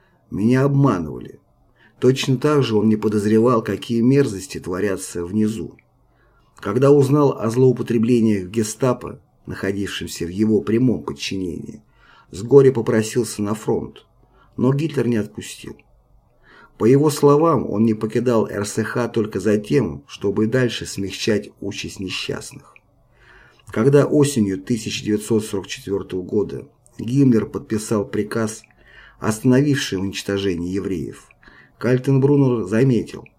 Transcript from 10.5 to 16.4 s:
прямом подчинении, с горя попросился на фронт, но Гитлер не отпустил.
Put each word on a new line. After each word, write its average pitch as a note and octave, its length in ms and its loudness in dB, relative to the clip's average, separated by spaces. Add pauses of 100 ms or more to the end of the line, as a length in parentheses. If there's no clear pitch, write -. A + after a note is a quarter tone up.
прямом A2+ 420 0
подчинении, - 800 -8 (480)
с G2+ 140 -10
горя C3 260 8
попросился A2 720 -2
на G#2 120 -2
фронт, - 520 -6 (500)
но B2+ 160 2
Гитлер C#3+ 360 -2
не A#2+ 80 0
отпустил. - 600 -8 (1000)